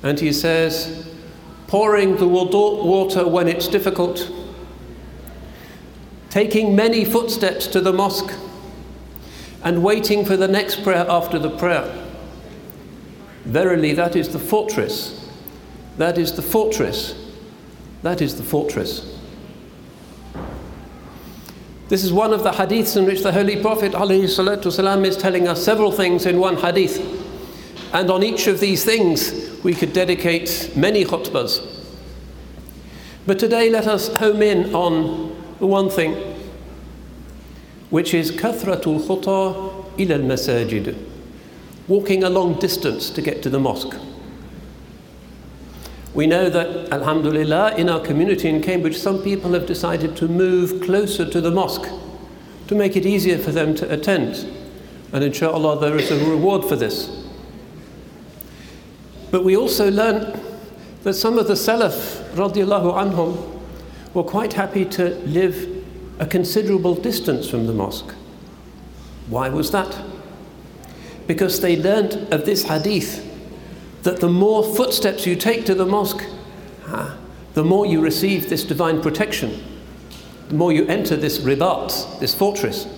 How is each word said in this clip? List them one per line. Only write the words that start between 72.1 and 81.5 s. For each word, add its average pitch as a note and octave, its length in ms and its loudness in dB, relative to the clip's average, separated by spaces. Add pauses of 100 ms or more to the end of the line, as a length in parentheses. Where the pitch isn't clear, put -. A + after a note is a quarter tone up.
of D3+ 120 0
this G3 180 2
hadith E3 680 -2 (720)
that F3+ 160 0
the F3 100 4
more G#3+ 340 6 (120)
footsteps A3 500 2
you F3 100 2
take A3+ 300 0
to F#3+ 100 2
the F#3 100 2
mosque, G3 380 0 (640)
ah, - 300 -8 (360)
the D#3 100 2
more F#3+ 220 6
you E3 160 4
receive F3 480 2
this - 140 0
divine D#3+ 380 0
protection, D#3 600 -2 (840)
the D3+ 60 -2
more F3 160 4
you D#3 160 4
enter F3 280 2
this D3+ 240 0
ribat, - 800 0